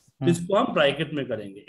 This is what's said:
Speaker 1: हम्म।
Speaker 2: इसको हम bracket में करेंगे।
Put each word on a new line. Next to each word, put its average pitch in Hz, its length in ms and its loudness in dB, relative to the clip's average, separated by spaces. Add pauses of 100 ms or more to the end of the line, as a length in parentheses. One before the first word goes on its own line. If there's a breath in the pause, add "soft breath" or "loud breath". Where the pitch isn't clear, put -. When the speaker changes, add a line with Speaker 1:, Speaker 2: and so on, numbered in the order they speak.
(200)
Speaker 1:
हम्म। 170 100 4
Speaker 2:
इसको 175 260 2
हम 254 180 0
bracket 147 380 2
में 139 140 -4
करेंगे। 104 420 -8